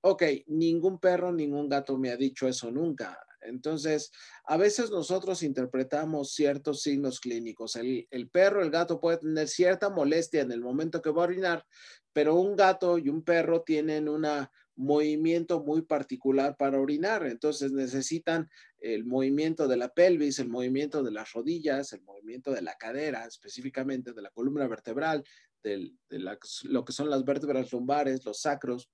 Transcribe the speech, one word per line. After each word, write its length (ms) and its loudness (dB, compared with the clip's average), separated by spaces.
Ok, 180 4
ningún 520 2
perro, 340 2
ningún 360 -2
gato 280 0
me 140 -2
ha 60 -4
dicho 320 0
eso 220 -4
nunca. 480 -4
Entonces, 720 -4
a 120 0
veces 340 4
nosotros 520 -2
interpretamos 920 -2
ciertos 480 0
signos 380 0
clínicos. 560 -6
El, 340 -4
el 180 -8
perro, 340 4
el 80 0
gato 300 0
puede 180 2
tener 300 -2
cierta 420 4
molestia 520 2
en 100 -2
el 80 -4
momento 420 -2
que 80 0
va 120 2
a 40 4
orinar, 380 0
pero 220 4
un 220 4
gato 420 6
y 100 0
un 140 -2
perro 400 4
tienen 460 0
un 180 0
movimiento 880 2
muy 200 0
particular 760 0
para 240 2
orinar. 460 0
Entonces, 440 -2
necesitan 800 -2
el 260 -4
movimiento 640 0
de 80 4
la 120 -2
pelvis, 520 4
el 80 -2
movimiento 560 -2
de 80 -2
las 200 -10
rodillas, 600 -2
el 100 -16
movimiento 480 -12
de 120 -2
la 140 -8
cadera, 480 -6
específicamente 880 -8
de 100 -14
la 80 -14
columna 360 -2
vertebral, 560 -4
del, 340 -6
de 100 -10
la, 200 -8
lo 200 -2
que 80 -12
son 160 -4
las 160 0
vértebras 460 -2
lumbares, 540 -2
los 160 -8
sacros. 540 -4